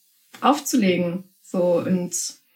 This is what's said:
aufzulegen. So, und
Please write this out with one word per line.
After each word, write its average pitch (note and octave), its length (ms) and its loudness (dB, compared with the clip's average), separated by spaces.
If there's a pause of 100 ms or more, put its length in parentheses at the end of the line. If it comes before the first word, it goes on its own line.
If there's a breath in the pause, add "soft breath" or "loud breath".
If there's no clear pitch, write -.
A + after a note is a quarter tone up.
(400)
aufzulegen. F#3+ 840 0 (180)
So, F3 460 0
und F3+ 260 0 (440)